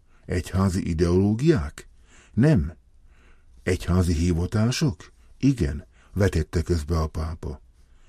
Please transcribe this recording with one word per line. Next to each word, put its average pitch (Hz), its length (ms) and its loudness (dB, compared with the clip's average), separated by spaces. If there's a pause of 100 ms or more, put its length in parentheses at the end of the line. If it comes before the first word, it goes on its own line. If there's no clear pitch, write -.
(260)
Egyházi 90 640 -2
ideológiák? 95 1000 0 (440)
Nem. 104 400 2 (920)
Egyházi 90 500 0
hivatások? 90 1000 -2 (260)
Igen, 87 480 0 (260)
vetette 87 500 0
közbe 80 360 -2
a 80 80 0
pápa. 80 560 -10 (460)